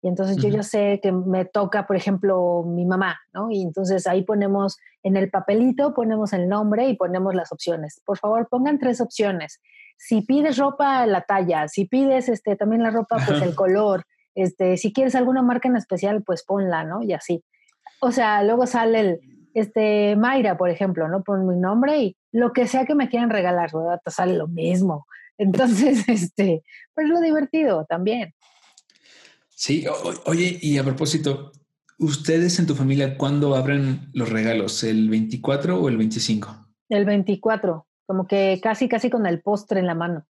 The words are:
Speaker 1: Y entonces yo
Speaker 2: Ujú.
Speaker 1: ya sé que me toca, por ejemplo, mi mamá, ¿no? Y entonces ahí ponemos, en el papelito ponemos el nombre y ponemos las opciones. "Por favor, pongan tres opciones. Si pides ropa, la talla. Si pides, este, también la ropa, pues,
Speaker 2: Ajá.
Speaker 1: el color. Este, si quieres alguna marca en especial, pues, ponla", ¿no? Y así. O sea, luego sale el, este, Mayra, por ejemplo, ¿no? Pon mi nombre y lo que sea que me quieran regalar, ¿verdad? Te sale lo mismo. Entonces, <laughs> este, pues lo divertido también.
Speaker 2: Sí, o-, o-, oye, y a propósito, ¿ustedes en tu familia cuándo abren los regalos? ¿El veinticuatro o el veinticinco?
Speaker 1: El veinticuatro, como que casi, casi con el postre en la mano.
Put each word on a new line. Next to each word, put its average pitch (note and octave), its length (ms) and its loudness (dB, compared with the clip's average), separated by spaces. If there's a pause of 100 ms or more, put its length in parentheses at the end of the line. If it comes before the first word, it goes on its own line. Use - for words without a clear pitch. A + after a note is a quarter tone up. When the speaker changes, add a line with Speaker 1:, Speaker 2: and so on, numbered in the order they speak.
Speaker 1:
Y F#3 40 0
entonces F#3+ 300 -2
yo G#3 100 2
Speaker 2:
Ujú. G#3 80 0
Speaker 1:
ya G#3+ 80 -2
sé G3+ 360 0
que G3 120 0
me F#3 320 0
toca, G3 420 -2
por G3+ 100 -2
ejemplo, F#3 680 0
mi F3 180 -2
mamá, F#3 360 0 (120)
¿no? G#3 200 -6
Y G3 100 -2
entonces F#3 460 -2
ahí F#3+ 160 2
ponemos, G3 520 0 (280)
en F#3+ 120 2
el F#3+ 140 0
papelito B3 640 0
ponemos A3 380 -2
el F3+ 160 0
nombre G#3+ 400 0
y B3 80 0
ponemos F#3 400 -2
las E3+ 160 -4
opciones. D#3+ 520 -6
"Por G3 140 -4
favor, A3+ 320 0
pongan C#4 300 0
tres B3+ 200 0
opciones. G3 600 -4 (360)
Si A3 260 0
pides C#4 360 2
ropa, C#4 480 2
la G3 160 2
talla. F3 460 0
Si G3 180 -2
pides, C4 420 2
este, G#3 280 -2
también A3 260 0
la A3+ 80 2
ropa, A3+ 340 -2
pues, D3 140 2
Speaker 2:
Ajá. D3 60 2
Speaker 1:
el F3 100 0
color. F#3+ 500 2 (300)
Este, F#3 420 0
si G3+ 160 -2
quieres C4 220 2
alguna B3+ 280 2
marca B3 260 0
en B3 80 2
especial, G3+ 480 -2
pues, E3+ 200 -4
ponla", F#3+ 380 -2
¿no? E3+ 220 -6
Y G3+ 80 -2
así. E3+ 320 -4 (560)
O B3 100 2
sea, G#3+ 320 2
luego A#3+ 240 2
sale A3+ 340 2
el, F3+ 200 0 (340)
este, G#3 640 2
Mayra, A3+ 400 2
por F3+ 140 2
ejemplo, E3 380 -2
¿no? F#3 140 -2
Pon F#3+ 240 -2
mi F3+ 100 0
nombre A3+ 460 2
y F#3+ 140 -2 (160)
lo A#3 200 2
que A#3+ 140 2
sea C4 180 0
que D4+ 100 -2
me C#4+ 140 2
quieran A#3+ 220 0
regalar, F3+ 420 0
¿verdad? E3+ 320 -2
Te F3 60 -8
sale F#3 240 0
lo D#3+ 140 -2
mismo. E3+ 580 0 (320)
Entonces, A3+ 680 4
<laughs> - 40 -4
este, F3+ 540 0 (320)
pues D#4 140 0
lo E4+ 120 2
divertido D4+ 680 0
también. F#3 460 -4 (1160)
Speaker 2:
Sí, - 360 -2
o-, - 60 -4
o-, - 380 -6
oye, F3 300 0
y C#3+ 180 2
a C3 60 0
propósito, C#3+ 680 -2 (460)
¿ustedes D#3+ 600 0
en E3+ 80 2
tu D3 80 0
familia C3+ 420 0
cuándo C#3+ 380 0
abren C3+ 600 -2
los A2+ 160 -2
regalos? A2 540 -2
¿El A2 240 2
veinticuatro C#3 720 0
o D#3 80 2
el A#2+ 80 0
veinticinco? A2 720 -4 (200)
Speaker 1:
El G3+ 160 2
veinticuatro, G3+ 840 0 (200)
como F#3+ 200 -4
que F#3+ 360 0
casi, A3+ 260 -2
casi A#3 220 0
con A3+ 160 0
el E3+ 140 -2
postre G3+ 400 -2
en F3+ 60 0
la F3 80 -2
mano. E3 320 -6 (140)